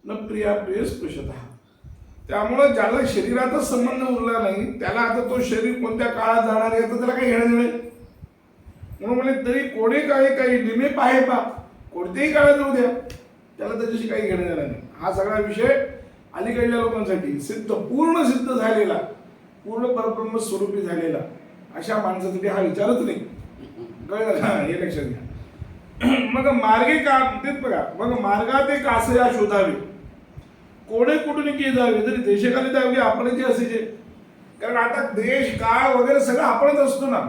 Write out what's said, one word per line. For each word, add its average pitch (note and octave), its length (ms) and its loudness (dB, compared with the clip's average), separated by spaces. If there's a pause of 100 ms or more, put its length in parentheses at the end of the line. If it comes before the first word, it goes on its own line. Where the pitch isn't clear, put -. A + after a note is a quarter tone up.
"न G#3 100 -8
प्रिया G#3+ 400 -2
प्रिय G3+ 300 -2
स्पृशतः." C3+ 460 -8 (960)
त्यामुळं A#3 460 4
ज्याला A3+ 240 2 (100)
शरीराचा A#3+ 520 0
संबंध B3+ 580 0
उरला A3+ 220 0
नाही, G3+ 400 -2
त्याला G3+ 200 -2
आता B3 300 0
तो B3 120 0
शरीर A#3 320 0
कोणत्या A#3 340 -2
काळात A3+ 400 2
जाणार A3 240 2
आहे, A3+ 100 2
याचं A3+ 160 -2
त्याला B3 160 0
काही B3 180 2
घेणं A#3 140 2
देणं A#3 120 4
नाही. A#3+ 140 2 (1300)
म्हणून A#3 180 0
म्हणे, C4 280 0
"तरी B3+ 140 2
कोणे B3 400 2
काळे C4+ 360 4
काही B3 260 2
निमे A3+ 260 0
पाहे C4 340 4
पा," B3 400 0 (320)
कोणत्याही F#3 400 -2
काळात C#4+ 240 8
जाऊ C#4 180 0
द्या, B3 160 4 (680)
त्याला G#3 160 -6
त्याच्याशी A3+ 340 -4
काही G#3+ 140 -2
घेणं F#3 220 -2
देणं E3+ 120 -4
नाही. C#3 180 -4 (260)
हा F3+ 120 -2
सगळा G3+ 280 -2
विषय A#3+ 480 0 (460)
अलीकडल्या A#3 460 0
लोकांसाठी. F#3 600 -2
सिद्ध, A3 320 -8
पूर्ण D#4+ 520 0
सिद्ध B3+ 300 0
झालेला, A3 440 2 (680)
पूर्ण A3+ 200 -4
परब्रह्म A3+ 520 -2
स्वरूपी G3 440 -4
झालेला E3 380 -4 (560)
अशा G#3+ 220 -4
माणसासाठी F#3 500 -4
हा G3 140 0
विचारच G3+ 400 0
नाही. - 180 -4 (920)
कळलं G#3+ 300 -2
का? - 80 0
हे F3 400 -2
लक्षात D3+ 160 -6
घ्या. A#2+ 160 -8 (840)
<clears throat> B3+ 300 2
मग C4 140 2
मार्गे A#3 500 4
का, C4+ 480 2
तेच C#4 140 -4
बघा, B3+ 240 -2 (160)
"मग A#3+ 200 -2
मार्गा A3+ 480 2
ते C#4+ 160 0
कासया A#3+ 440 2 (120)
शोधावे, G3+ 540 0 (960)
कोणे B3 280 0
कुठून D4 340 -4
के C4+ 200 -4
जावे, A#3 300 2
तरी A3+ 140 -2
देशकाले B3 540 0
द्यावे B3+ 260 0
आपणचे B3 480 0
असेचे." A#3 340 0 (840)
कारण A#3 160 -2
आता A#3 320 0
देश, B3 460 -2
काळ B3 400 2
वगैरे C4+ 240 4
सगळं B3 220 2
आपणच D4 340 4
असतो C4+ 300 2
ना. A3+ 240 0